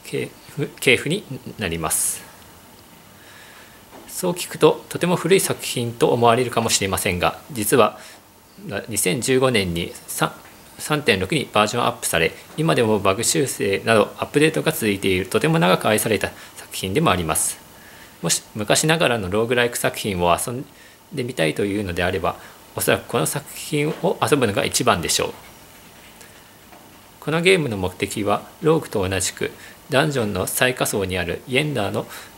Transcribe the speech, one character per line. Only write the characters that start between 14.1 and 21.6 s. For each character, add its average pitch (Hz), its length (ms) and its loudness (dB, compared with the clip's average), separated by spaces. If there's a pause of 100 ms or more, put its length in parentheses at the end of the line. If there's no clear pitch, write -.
ア - 40 -2
ッ - 40 -4
プ - 120 0
デ 151 140 4
ー - 20 -8
ト 151 80 -2
が 156 80 0
続 113 180 -2
い 98 120 0
て 98 80 0
い 92 100 2
る、 92 80 -2
と 110 140 0
て 147 80 2
も 165 100 2
長 175 180 4
く 120 120 0
愛 107 100 4
さ - 100 0
れ 101 120 2
た 95 100 -4 (260)
作 - 200 -18
品 95 180 -4
で 135 60 2
も 156 100 4
あ 90 60 4
り 90 80 -2
ま 78 100 0
す。 - 240 -4 (600)
も 165 100 -2
し - 140 -2 (100)
昔 120 320 0
な 160 100 4
が 160 120 2
ら 120 100 2
の 98 100 -4
ロ 104 140 2
ー 117 40 0
グ 120 100 0
ラ 120 80 4
イ 120 60 0
ク - 60 -8
作 - 220 -2
品 95 240 -2
を 87 160 4
遊 - 140 -6
ん 127 120 -8 (480)
で 135 120 -6
み 123 100 -8
た 160 100 0
い 156 120 0
と 107 80 -2